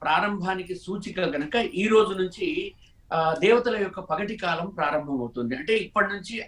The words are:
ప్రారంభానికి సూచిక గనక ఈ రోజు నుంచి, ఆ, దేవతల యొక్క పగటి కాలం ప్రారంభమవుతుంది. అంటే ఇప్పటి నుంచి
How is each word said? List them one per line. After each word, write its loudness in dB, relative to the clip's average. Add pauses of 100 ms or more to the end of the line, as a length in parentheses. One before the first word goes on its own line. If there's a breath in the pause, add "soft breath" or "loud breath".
ప్రారంభానికి 0
సూచిక -6
గనక -2
ఈ 0
రోజు 6
నుంచి, -4 (400 soft breath)
ఆ, 2
దేవతల 6
యొక్క -4
పగటి -4
కాలం -2
ప్రారంభమవుతుంది. -2
అంటే 0
ఇప్పటి 0
నుంచి -8